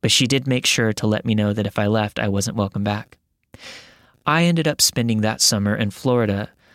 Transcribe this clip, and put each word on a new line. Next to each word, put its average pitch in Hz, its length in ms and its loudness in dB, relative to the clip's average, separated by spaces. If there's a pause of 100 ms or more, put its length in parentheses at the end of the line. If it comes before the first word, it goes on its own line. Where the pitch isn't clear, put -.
but 107 100 0
she - 160 2
did 135 200 0
make 127 200 0
sure 110 260 2
to - 140 -2
let 107 180 0
me 110 100 0
know 104 180 2
that 101 140 -2
if - 120 -4
I 104 80 0
left, 107 320 0
I 107 100 -2
wasn't 98 280 -4
welcome 101 280 -2
back. 104 320 -4 (1080)
I 160 180 2
ended 165 240 2
up 147 140 -2
spending 117 400 0
that 107 180 0
summer 104 340 2
in 104 160 -2
Florida 107 600 0 (240)